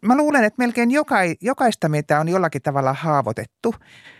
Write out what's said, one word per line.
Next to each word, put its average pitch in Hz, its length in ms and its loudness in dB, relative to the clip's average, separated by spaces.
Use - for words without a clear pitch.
mä 240 140 2
luulen, 294 280 2
että 214 180 0
melkein 240 280 0
jokai-, 226 500 0
jokaista 226 480 0
meitä 151 320 0
on 160 80 -2
jollakin 170 340 -2
tavalla 135 300 0
haavoitettu. 143 800 -4